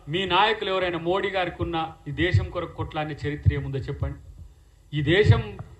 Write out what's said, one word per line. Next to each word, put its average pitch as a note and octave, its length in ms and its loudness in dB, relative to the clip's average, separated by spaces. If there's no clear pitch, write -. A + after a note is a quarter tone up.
మీ F#3 180 -2
నాయకులు G3+ 440 2
ఎవరైనా F3+ 280 0
మోడీ F#3 320 0
గారికి F3+ 320 -2
ఉన్న D#3+ 300 -4
ఈ - 20 -6
దేశం E3+ 400 2
కొరకు E3+ 220 -6
కొట్లాడిన D#3 560 -6
చరిత్ర D3 260 0
ఏముందో C3+ 240 -4
చెప్పండి. C#3+ 400 -6
ఈ D3+ 40 0
దేశం G#3 560 4